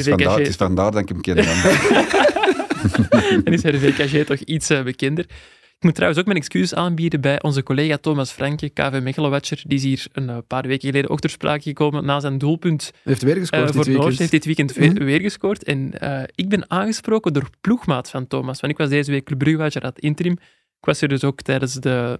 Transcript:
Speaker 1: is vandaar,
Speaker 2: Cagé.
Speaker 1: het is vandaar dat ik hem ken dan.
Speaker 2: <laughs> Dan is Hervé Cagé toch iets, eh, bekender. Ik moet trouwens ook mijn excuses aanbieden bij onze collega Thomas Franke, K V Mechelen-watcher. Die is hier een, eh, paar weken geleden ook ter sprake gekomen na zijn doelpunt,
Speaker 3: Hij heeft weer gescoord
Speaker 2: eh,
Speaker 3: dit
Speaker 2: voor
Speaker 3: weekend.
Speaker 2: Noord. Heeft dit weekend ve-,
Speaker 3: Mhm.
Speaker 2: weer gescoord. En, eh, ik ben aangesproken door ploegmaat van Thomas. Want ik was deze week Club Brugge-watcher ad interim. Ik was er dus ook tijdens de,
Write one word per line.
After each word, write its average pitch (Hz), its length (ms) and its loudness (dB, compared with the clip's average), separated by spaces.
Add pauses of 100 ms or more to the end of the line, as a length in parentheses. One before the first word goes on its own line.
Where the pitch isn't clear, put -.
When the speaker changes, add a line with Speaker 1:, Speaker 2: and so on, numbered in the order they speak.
Speaker 1:
is 135 60 2
vandaar, 92 180 4
Speaker 2:
Cagé. 101 120 2
Speaker 1:
het 143 100 2
is - 80 -2
vandaar 92 360 2
dat 104 80 0
ik 98 80 -4
hem 87 120 -6
ken 92 160 0
dan. 208 80 6
Speaker 2:
<laughs> - 2000 2
Dan 165 80 2
is 170 100 2
Hervé 143 300 2
Cagé 147 320 2
toch 139 140 -2
iets, - 320 -6
eh, 143 120 2
bekender. 139 420 -4 (540)
Ik - 40 -4
moet 165 120 4
trouwens 170 260 0
ook 185 60 -2
mijn 202 120 2
excuses 180 360 -2
aanbieden 165 460 0
bij 139 220 0
onze 139 200 0
collega 147 340 0
Thomas 143 340 -2
Franke, 147 380 -6
K - 120 -8 (120)
V 135 100 -2
Mechelen-watcher. 139 640 -4
Die 143 120 0
is 131 60 -2
hier 135 280 -2
een, 135 160 -6
eh, 120 180 -8
paar 127 200 -4
weken 135 220 -2
geleden 139 220 0
ook - 100 0
ter 156 100 -2
sprake 147 320 -2
gekomen 147 420 -2
na 143 160 0
zijn 139 180 -4
doelpunt, 156 440 0 (100)
Speaker 3:
Hij - 100 -20
heeft 131 200 0
weer 143 140 4
gescoord 170 240 0
Speaker 2:
eh, 151 60 2
Speaker 3:
dit 147 100 0
Speaker 2:
voor 147 80 4
Speaker 3:
weekend. 135 220 4
Speaker 2:
Noord. 135 120 0
Heeft 170 120 0
dit 156 140 4
weekend 151 280 0
ve-, 156 140 4
Speaker 3:
Mhm. 175 180 4
Speaker 2:
weer 139 160 2
gescoord. 202 440 -2
En, 135 360 -4
eh, 135 220 -4 (120)
ik 185 140 -4
ben 202 220 -2
aangesproken 214 600 0
door 139 180 -2 (100)
ploegmaat 170 500 0
van 131 160 -6
Thomas. 131 340 -4
Want 143 120 -2
ik 147 60 -4
was 151 100 0
deze 143 220 0
week 139 140 0
Club 135 140 -4
Brugge-watcher 151 440 0
ad 127 160 -8
interim. 151 340 0 (460)
Ik - 140 0
was - 80 -2
er 151 80 2
dus 135 160 0
ook 139 180 -2
tijdens 131 320 -2
de, 127 460 -2